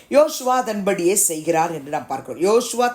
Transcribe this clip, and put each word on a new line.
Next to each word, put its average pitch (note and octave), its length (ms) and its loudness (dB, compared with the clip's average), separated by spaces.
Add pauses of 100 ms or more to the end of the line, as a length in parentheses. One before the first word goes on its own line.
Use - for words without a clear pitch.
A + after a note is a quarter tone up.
யோசுவா C4+ 460 2
அதன்படியே G3 600 0
செய்கிறார் E3 580 0
என்று C#3+ 180 -10
நாம் D3+ 160 -6
பார்க்கிறோம். C#3+ 340 -8
யோசுவா A#3 540 2